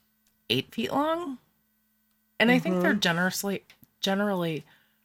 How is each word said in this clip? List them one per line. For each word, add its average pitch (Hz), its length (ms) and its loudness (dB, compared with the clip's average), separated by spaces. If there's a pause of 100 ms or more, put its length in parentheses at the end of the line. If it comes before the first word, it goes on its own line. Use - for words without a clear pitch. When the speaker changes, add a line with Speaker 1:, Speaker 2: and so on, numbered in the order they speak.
(500)
Speaker 1:
eight 127 240 -2
feet - 180 -4
long. 311 460 -2 (1000)
And 226 120 4
I 247 80 6
think - 220 0
they're 330 100 4
Speaker 2:
Mm-hmm. 208 80 0
Speaker 1:
generously, 185 640 0 (380)
generally 190 640 -2 (400)